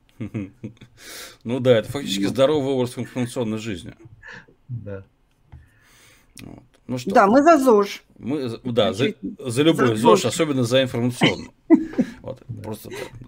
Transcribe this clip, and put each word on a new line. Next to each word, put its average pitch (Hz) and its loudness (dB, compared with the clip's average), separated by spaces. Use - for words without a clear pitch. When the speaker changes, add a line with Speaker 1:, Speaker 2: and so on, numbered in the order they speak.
Speaker 1:
<laughs> 107 -12
Ну 123 -6
да, 123 6
это 104 -4
фактически 101 -6
Speaker 2:
Ну. 98 0
Speaker 1:
здоровый 135 2
образ 127 -2
информационной 117 -6
жизни. 107 -10
Speaker 3:
Да. 101 -12
Speaker 1:
Вот. - -18
Ну 127 -8
что? 127 -8
Speaker 2:
Да, 214 6
мы 254 6
за 320 8
зож. 214 2
Speaker 1:
Мы 131 -6
за, 113 -10
да, 113 0
за, 113 0
Speaker 2:
Исключительно. - -10
Speaker 1:
за 120 0
любую 156 4
Speaker 2:
За 113 0
Speaker 1:
зож, 196 4
Speaker 2:
ЗОЖ. 117 -2
Speaker 1:
особенно 143 0
за 127 2
информационную. 123 -2
Speaker 2:
<laughs> - 4
Speaker 1:
Вот. - -12
Speaker 3:
Да. 107 -12
Speaker 1:
Просто 107 -12
да, - -14